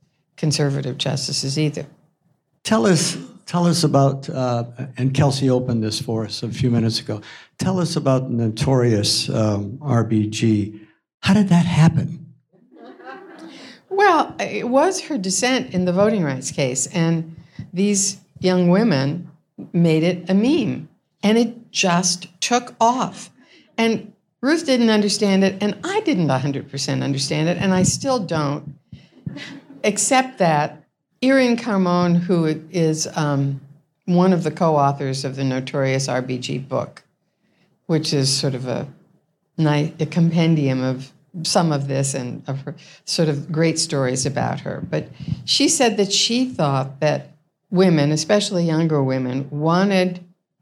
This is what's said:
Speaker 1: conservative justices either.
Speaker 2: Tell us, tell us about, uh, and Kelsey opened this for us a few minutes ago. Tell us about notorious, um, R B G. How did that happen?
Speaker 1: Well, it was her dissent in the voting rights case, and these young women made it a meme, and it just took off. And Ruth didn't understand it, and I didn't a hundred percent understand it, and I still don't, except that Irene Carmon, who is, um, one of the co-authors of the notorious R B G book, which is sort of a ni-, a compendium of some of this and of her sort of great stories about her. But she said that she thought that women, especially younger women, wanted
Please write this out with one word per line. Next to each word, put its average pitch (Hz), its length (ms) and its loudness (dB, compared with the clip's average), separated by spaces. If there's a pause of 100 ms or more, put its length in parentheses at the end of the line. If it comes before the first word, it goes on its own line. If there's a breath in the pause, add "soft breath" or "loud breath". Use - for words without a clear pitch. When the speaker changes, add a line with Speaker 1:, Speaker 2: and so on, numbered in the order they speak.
(380)
Speaker 1:
conservative 139 600 -2
justices 135 640 -4
either. 147 260 -2 (800)
Speaker 2:
Tell 220 220 2
us, - 320 2 (300)
tell 175 180 0
us 170 180 2
about, 139 460 2
uh, 123 360 -2 (300)
and 131 200 0
Kelsey 131 340 2
opened 123 340 0
this 107 160 -4
for 113 260 -4
us - 180 -10
a 113 60 -6
few 120 200 0
minutes 113 300 2
ago. 107 220 -8 (360 loud breath)
Tell 185 220 0
us 175 160 -2
about 147 340 0
notorious, 117 1000 0
um, 107 520 -2
R 123 220 2
B 107 240 0
G. 107 520 0 (420 loud breath)
How 196 120 4
did 202 160 4
that 170 160 4
happen? - 680 2 (1600 loud breath)
Speaker 1:
Well, 381 500 4
it 202 300 -4
was 320 320 2
her 294 160 -4
dissent 226 560 -2
in 180 120 0
the 175 80 0
voting 202 300 2
rights 131 280 -4
case, 135 360 -2
and 165 480 -2 (380 loud breath)
these 196 460 0 (200)
young 180 300 2
women 175 600 2 (440)
made 160 300 4
it 175 260 -2
a 185 60 0
meme, 220 540 0 (340)
and 214 160 4
it - 320 -4
just 185 560 0 (140)
took 247 380 -2
off. 240 500 0 (480 soft breath)
And 226 360 0 (280)
Ruth 320 240 0
didn't 240 240 4
understand 202 540 2
it, 190 180 0
and 208 220 -2
I 403 180 -2
didn't 180 280 0
a 131 80 2
hundred 139 320 -4
percent 135 340 -4
understand 151 460 -2
it, 170 80 -2
and 190 160 0
I 185 100 2
still 254 360 0
don't, 151 560 -4 (1080 loud breath)
except 254 560 0
that 156 440 0 (400)
Irene 254 340 4
Carmon, 180 580 2
who 175 300 2 (260)
is, 160 440 0
um, 139 460 -2 (440)
one 180 280 4
of 170 100 0
the 156 60 -2
co-authors 139 720 0
of 131 120 -6
the 139 80 -6
notorious 131 640 -2
R 127 140 -2
B 127 160 -6
G 143 180 -6
book, 131 460 -8 (840)
which 156 280 -2
is 135 220 0
sort 131 200 -2
of 127 120 -8
a - 200 -4 (720)
ni-, 151 420 2
a 156 80 -2
compendium 160 720 2
of 131 300 -4 (320)
some 170 280 2
of 139 160 -2
this 139 260 -2
and 123 340 -8
of 135 140 -6
her - 140 -12 (300 loud breath)
sort 160 240 0
of 143 220 -4
great 160 280 0
stories 131 460 -2
about 127 360 -4
her. - 280 -8
But - 180 -4 (380 loud breath)
she - 240 2
said 226 280 2
that 196 140 2
she 247 340 0
thought 139 540 -2
that 143 320 -2 (380)
women, 165 420 4
especially 190 540 0
younger 156 360 2
women, 131 480 -2
wanted 180 720 0 (380)